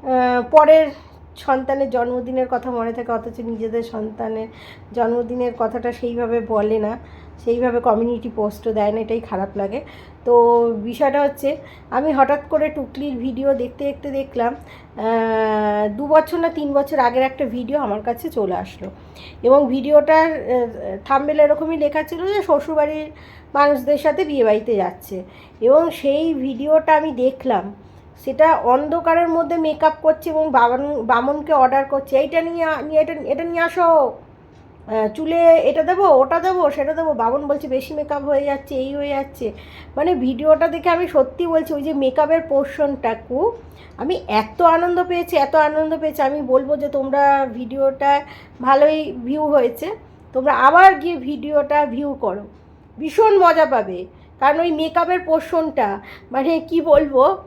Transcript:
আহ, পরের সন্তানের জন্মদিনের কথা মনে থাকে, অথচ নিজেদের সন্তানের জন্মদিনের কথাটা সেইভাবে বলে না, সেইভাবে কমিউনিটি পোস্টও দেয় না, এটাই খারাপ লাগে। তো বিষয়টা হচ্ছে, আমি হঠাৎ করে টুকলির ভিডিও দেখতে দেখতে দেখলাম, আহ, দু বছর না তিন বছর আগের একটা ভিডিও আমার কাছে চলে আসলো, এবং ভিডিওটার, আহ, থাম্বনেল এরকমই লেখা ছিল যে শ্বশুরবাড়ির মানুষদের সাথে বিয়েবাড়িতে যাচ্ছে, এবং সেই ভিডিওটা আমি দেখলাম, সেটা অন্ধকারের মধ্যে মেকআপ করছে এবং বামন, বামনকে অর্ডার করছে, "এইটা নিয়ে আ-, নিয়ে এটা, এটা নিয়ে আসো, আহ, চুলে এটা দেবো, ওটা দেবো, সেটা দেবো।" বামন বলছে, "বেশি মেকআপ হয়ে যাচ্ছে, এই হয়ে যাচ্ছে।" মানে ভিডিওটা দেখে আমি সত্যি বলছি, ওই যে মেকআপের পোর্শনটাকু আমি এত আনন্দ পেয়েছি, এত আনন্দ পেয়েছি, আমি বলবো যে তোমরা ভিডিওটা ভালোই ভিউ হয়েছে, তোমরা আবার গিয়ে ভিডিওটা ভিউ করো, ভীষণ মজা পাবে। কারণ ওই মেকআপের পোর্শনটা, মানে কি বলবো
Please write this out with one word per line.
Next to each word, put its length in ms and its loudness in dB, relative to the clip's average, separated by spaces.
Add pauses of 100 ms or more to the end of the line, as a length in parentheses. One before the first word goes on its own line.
আহ, 380 0 (100)
পরের 340 8 (520)
সন্তানের 520 -2
জন্মদিনের 580 -4
কথা 240 -6
মনে 220 -6
থাকে, 180 -8
অথচ 280 -8
নিজেদের 440 -8
সন্তানের 640 -10 (460)
জন্মদিনের 640 -2
কথাটা 340 -4
সেইভাবে 460 -4 (100)
বলে 320 0
না, 120 -4 (460)
সেইভাবে 420 -2
কমিউনিটি 500 -2
পোস্টও 440 -6
দেয় 180 0
না, 80 -4
এটাই 220 -6
খারাপ 360 -8
লাগে। 220 -6 (460)
তো 80 2 (500)
বিষয়টা 380 0
হচ্ছে, 280 -2 (420)
আমি 220 0
হঠাৎ 360 2
করে 200 0
টুকলির 480 -10
ভিডিও 360 -4
দেখতে 300 -6
দেখতে 280 -8
দেখলাম, 420 -4
আহ, 1300 -2 (120)
দু 100 -6
বছর 320 4
না 100 0
তিন 240 -6
বছর 260 0
আগের 240 2
একটা 220 -2
ভিডিও 340 -6
আমার 220 -4
কাছে 280 -6
চলে 260 -2
আসলো, 320 -10 (560)
এবং 240 6
ভিডিওটার, 640 4
আহ, 360 -2 (380)
থাম্বনেল 340 0
এরকমই 380 2
লেখা 260 0
ছিল 240 -10
যে 160 0
শ্বশুরবাড়ির 640 -2 (460)
মানুষদের 440 2
সাথে 280 0
বিয়েবাড়িতে 500 0
যাচ্ছে, 420 -6 (440)
এবং 200 6 (100)
সেই 420 -2
ভিডিওটা 640 0
আমি 160 0
দেখলাম, 540 -2 (560)
সেটা 260 2 (160)
অন্ধকারের 680 2
মধ্যে 280 -2
মেকআপ 440 0
করছে 280 0
এবং 220 0
বামন, 300 2 (220)
বামনকে 500 0
অর্ডার 320 4
করছে, 320 -6
"এইটা 240 0
নিয়ে 240 -4
আ-, 160 -4
নিয়ে 200 0
এটা, 120 0 (140)
এটা 160 -2
নিয়ে 180 -2
আসো, 260 2 (1000)
আহ, 260 -2
চুলে 260 -2 (220)
এটা 220 2
দেবো, 220 2 (120)
ওটা 220 4
দেবো, 320 0
সেটা 220 -4
দেবো।" 200 -2
বামন 340 0
বলছে, 200 -4
"বেশি 260 -4
মেকআপ 300 -6
হয়ে 220 0
যাচ্ছে, 300 -6
এই 200 -4
হয়ে 140 -6
যাচ্ছে।" 380 -6 (480)
মানে 200 0
ভিডিওটা 520 2
দেখে 220 -2
আমি 180 0
সত্যি 400 0
বলছি, 260 0
ওই 100 -6
যে 100 -4
মেকআপের 480 2
পোর্শনটাকু 960 -2 (580)
আমি 180 -4 (120)
এত 340 -2
আনন্দ 420 2
পেয়েছি, 340 -4
এত 180 0
আনন্দ 420 2
পেয়েছি, 240 -4
আমি 200 -2
বলবো 340 0
যে 140 -6
তোমরা 340 -2 (220)
ভিডিওটা 640 -2 (500)
ভালোই 360 4 (260)
ভিউ 240 -4
হয়েছে, 400 0 (480)
তোমরা 180 0
আবার 360 8 (100)
গিয়ে 180 -4
ভিডিওটা 680 -2
ভিউ 280 -6
করো, 300 -6 (540)
ভীষণ 420 2
মজা 260 6
পাবে। 340 -2 (400)
কারণ 200 2
ওই 120 0
মেকআপের 540 -2
পোর্শনটা, 640 0 (440)
মানে 280 -2
কি 220 -2
বলবো 420 4 (240)